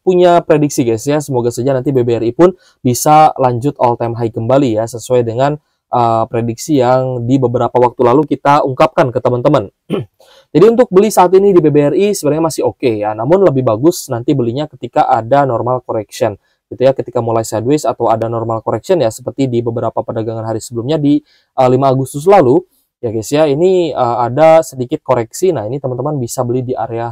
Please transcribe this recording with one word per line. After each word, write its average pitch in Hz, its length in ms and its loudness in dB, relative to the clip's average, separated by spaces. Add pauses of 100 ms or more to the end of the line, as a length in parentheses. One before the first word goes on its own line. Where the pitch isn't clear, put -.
punya 175 400 4
prediksi 151 400 0
guys 113 240 -2
ya, 147 160 -2
semoga 120 320 -4
saja 123 160 -2
nanti 135 240 -2
B 123 80 2
B 117 160 0
R 113 80 -4
I 120 80 -2
pun 180 160 4 (320)
bisa 151 560 4
lanjut 127 400 -2
all 120 160 2
time 117 240 -6
high 117 160 -4
kembali 120 400 0
ya, 110 160 -4
sesuai 123 320 -2
dengan, 123 320 -2 (400)
uh, 117 320 0
prediksi 117 560 -2
yang 127 480 0
di 135 80 2
beberapa 120 400 -2
waktu 123 240 2
lalu 127 240 4
kita 143 400 0
ungkapkan 139 480 0
ke 120 80 -4
teman-teman. 123 480 0 (160)
<clears throat> 175 160 -6 (540)
Jadi 175 100 6
untuk 233 240 4
beli 196 240 4
saat 180 160 4
ini 196 240 4
di 175 80 6
B 151 80 4
B 143 80 2
R 143 160 2
I 202 160 2
sebenarnya 160 400 -2
masih 147 160 -4
oke 123 240 -2
ya, 107 240 -4
namun 156 320 2
lebih 131 160 0
bagus 127 480 0
nanti 123 240 -2
belinya 123 320 -2
ketika - 400 -4
ada 131 400 0
normal 120 400 -2
correction 113 480 -4 (320)
gitu - 160 -8
ya, 131 80 4
ketika 120 320 -4
mulai 113 240 -2
sideways 120 400 -2
atau 117 240 -2
ada 113 160 0
normal 113 320 -4
correction 117 400 -2
ya, 127 80 0
seperti 127 400 -6
di 120 160 -2
beberapa 117 400 -4
perdagangan 113 460 -8
hari 110 100 -4
sebelumnya 120 400 -6
di, 147 240 0 (380)
uh, 127 100 4
lima 131 220 2
Agustus 135 340 -4
lalu 170 320 4 (400)
ya 110 160 -6
guys 110 160 -6
ya, 151 160 2
ini, 170 480 0
uh, 120 320 -2
ada 160 400 4
sedikit 127 380 -6
koreksi. 131 500 -2
Nah, 110 160 -6
ini - 80 -6
teman-teman 131 400 -6
bisa 123 240 -6
beli 123 240 -2
di 123 80 -4
area 117 380 -6